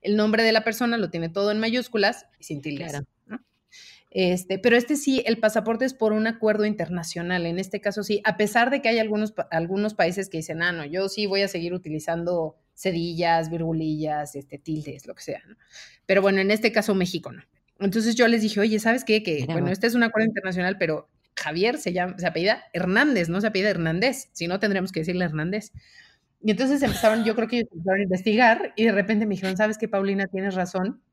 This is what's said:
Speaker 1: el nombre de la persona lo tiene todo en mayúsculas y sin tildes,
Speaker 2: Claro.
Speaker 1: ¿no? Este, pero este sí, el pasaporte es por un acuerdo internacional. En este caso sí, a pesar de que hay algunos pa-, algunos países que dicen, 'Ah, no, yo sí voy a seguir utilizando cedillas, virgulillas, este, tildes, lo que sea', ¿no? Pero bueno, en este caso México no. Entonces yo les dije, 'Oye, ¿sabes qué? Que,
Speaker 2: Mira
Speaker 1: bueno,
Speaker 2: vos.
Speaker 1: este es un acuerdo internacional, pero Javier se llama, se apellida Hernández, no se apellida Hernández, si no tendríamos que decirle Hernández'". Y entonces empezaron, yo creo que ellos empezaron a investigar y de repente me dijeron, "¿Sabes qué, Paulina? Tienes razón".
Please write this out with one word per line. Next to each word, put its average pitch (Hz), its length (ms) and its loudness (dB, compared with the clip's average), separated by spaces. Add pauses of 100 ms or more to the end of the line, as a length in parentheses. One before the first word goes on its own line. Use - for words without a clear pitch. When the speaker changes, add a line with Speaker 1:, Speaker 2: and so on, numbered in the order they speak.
Speaker 1:
el 208 160 0
nombre 214 280 2
de 226 80 6
la 220 120 4
persona 233 320 0
lo 190 140 -2
tiene 165 180 -4
todo 202 220 0
en 208 80 0
mayúsculas 226 680 0 (120)
y - 60 -20
sin 143 180 -10
tildes, 151 300 -8
Speaker 2:
Claro. 143 140 -6 (200)
Speaker 1:
¿no? 214 140 -14 (720)
Este, 180 480 0
pero 233 180 4
este 240 200 2
sí, 269 300 0
el 226 120 0
pasaporte 220 460 0
es 262 80 -2
por 220 200 0
un 214 160 0
acuerdo 214 360 0
internacional. 175 840 -4
En 170 120 -4
este 190 220 -6
caso 208 240 -4
sí, 202 200 0
a 214 120 0
pesar 214 340 2
de 277 100 0
que 254 80 0
hay 226 120 2
algunos 214 320 0
pa-, - 180 -6
algunos 190 440 -2
países 190 360 -2
que 170 80 -6
dicen, 160 240 -6
'Ah, 175 100 0
no, 165 120 -6
yo 180 240 -4
sí 208 180 -4
voy 196 160 0
a 196 60 0
seguir 175 260 -4
utilizando 170 840 -4 (180)
cedillas, 170 760 0
virgulillas, 156 840 -4
este, 139 220 -14
tildes, 147 480 -8
lo - 80 -14
que - 80 -20
sea', - 260 -10
¿no? 214 80 -20 (500)
Pero 190 160 6
bueno, 196 180 6
en 190 100 4
este 220 220 2
caso 214 220 2
México 180 380 -2
no. - 100 -18 (380)
Entonces 214 340 2
yo 233 140 6
les 233 140 4
dije, 214 180 0
'Oye, 214 180 2
¿sabes 233 260 0
qué? 214 180 2
Que, 160 180 -2
Speaker 2:
Mira 165 140 -4
Speaker 1:
bueno, 170 140 0
Speaker 2:
vos. 180 40 0
Speaker 1:
este 196 140 -2
es 233 80 0
un 240 100 4
acuerdo 226 240 2
internacional, 190 500 -2
pero 160 300 -2 (260)
Javier 190 440 -2
se 190 140 -4
llama, 180 260 -2
se 175 80 -2
apellida 175 460 0
Hernández, 185 560 2
no 175 120 0
se 220 80 0
apellida 208 220 0
Hernández, 175 640 0
si - 140 -8
no 185 140 -2
tendríamos 190 320 0
que 165 80 -4
decirle 180 240 -2
Hernández'". 165 480 -4 (680)
Y 214 100 0
entonces 269 300 2
empezaron, 220 420 2
yo 214 100 2
creo 233 140 0
que 240 120 -2
ellos 226 120 -2
empezaron 190 280 0
a 202 40 2
investigar 220 720 4
y 214 80 2
de 226 80 6
repente 208 340 2
me 208 80 0
dijeron, 190 220 -4
"¿Sabes 214 220 0
qué, 220 100 -4
Paulina? 196 380 0
Tienes 190 280 -4
razón". 185 480 -2 (100)